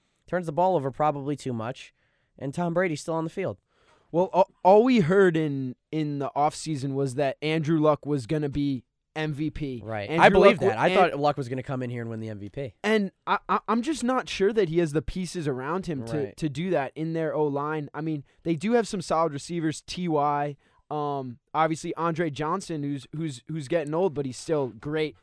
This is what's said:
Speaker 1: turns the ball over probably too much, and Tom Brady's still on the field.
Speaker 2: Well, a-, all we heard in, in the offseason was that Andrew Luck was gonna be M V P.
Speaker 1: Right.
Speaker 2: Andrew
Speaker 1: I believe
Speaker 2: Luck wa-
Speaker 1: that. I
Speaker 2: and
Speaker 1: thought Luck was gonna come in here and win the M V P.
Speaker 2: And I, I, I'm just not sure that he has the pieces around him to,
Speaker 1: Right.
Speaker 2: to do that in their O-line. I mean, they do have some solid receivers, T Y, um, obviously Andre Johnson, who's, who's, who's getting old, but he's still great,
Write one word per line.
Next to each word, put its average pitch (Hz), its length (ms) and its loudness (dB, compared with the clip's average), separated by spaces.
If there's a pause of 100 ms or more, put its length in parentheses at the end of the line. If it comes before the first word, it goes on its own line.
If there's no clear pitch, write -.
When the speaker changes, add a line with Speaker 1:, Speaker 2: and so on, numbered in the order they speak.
(280)
Speaker 1:
turns 175 180 -4
the 160 60 -8
ball 175 240 2
over 139 160 0
probably 147 420 -2
too 131 180 -6
much, 117 400 -8 (460)
and 139 160 -8
Tom 175 180 -2
Brady's 170 280 0
still 160 140 -6
on 160 100 -2
the 165 60 -6
field. 147 280 -6 (540)
Speaker 2:
Well, 175 200 2
a-, 180 120 6 (180)
all 208 220 8
we 247 160 6
heard 180 360 6
in, 139 380 -2 (160)
in 151 300 -2
the 135 160 -4
offseason 143 580 -2
was 135 220 -2
that 139 260 0
Andrew 156 380 2
Luck 151 260 2
was 135 200 -2
gonna 151 220 -2
be 139 360 -4 (320)
M 156 160 -4
V 151 180 -4
P. 131 340 -8
Speaker 1:
Right. 104 240 -6
Speaker 2:
Andrew 160 160 6
Speaker 1:
I 208 40 12
believe 196 240 8
Speaker 2:
Luck - 100 0
wa- - 60 4
Speaker 1:
that. 110 100 -2
I 147 100 4
Speaker 2:
and 185 60 2 (180)
Speaker 1:
thought 139 80 -6
Luck 147 160 2
was 127 120 -6
gonna 127 160 -6
come 127 180 -6
in 123 80 -6
here 120 120 -6
and 117 80 -8
win 110 100 -8
the 110 80 -8
M 104 100 -10
V 101 100 -12
P. 135 260 -10 (100)
Speaker 2:
And 208 260 2 (160)
I, 196 120 0 (100)
I, 196 180 2
I'm 226 160 0
just 269 220 -4
not 247 240 0
sure 196 240 2
that 202 160 2
he 160 100 0
has 160 140 2
the 147 100 0
pieces 175 460 -6
around 147 380 -4
him 139 200 -6
to, 147 120 -4
Speaker 1:
Right. 131 180 -6
Speaker 2:
to 160 120 -4
do 160 220 -4
that 139 240 0
in 160 180 -4
their 160 220 -2
O-line. 147 580 -2
I 147 100 -8
mean, 156 200 -4 (220)
they 160 100 0
do 196 180 -2
have 233 140 4
some 185 160 -6
solid 160 300 0
receivers, 156 540 -4
T 180 200 -6
Y, 147 500 0 (340)
um, 143 460 -6 (160)
obviously 160 440 0
Andre 165 340 -2
Johnson, 156 520 -4
who's, 143 320 -6
who's, 151 340 -8
who's 151 200 -8
getting 151 240 -2
old, 170 220 0
but 143 100 -4
he's 127 140 -8
still 143 300 -2
great, 147 540 -4